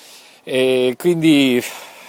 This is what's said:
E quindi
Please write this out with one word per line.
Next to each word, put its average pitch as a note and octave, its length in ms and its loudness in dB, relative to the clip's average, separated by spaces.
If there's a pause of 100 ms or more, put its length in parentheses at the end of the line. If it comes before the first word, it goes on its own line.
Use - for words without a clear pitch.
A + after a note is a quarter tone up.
(440)
E B2+ 540 0
quindi D3+ 640 2 (480)